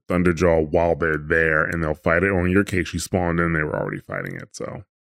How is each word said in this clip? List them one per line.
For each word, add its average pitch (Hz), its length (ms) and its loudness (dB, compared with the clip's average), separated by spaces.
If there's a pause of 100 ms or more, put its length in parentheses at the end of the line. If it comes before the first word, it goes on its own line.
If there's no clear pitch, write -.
Thunderjaw 85 600 2
while 85 260 2
they're 78 220 0
there, 80 460 2
and 85 200 -4
they'll 76 100 -2
fight 85 300 2
it. 98 60 2
Or 90 160 0
in 90 40 2
your 98 140 4
case, 92 300 -4
you 87 40 -4
spawned 85 400 -2
in, 85 140 0
they 80 100 0
were - 160 -2
already - 220 -6
fighting 90 360 -8
it. - 200 -16
So 127 260 -10 (360)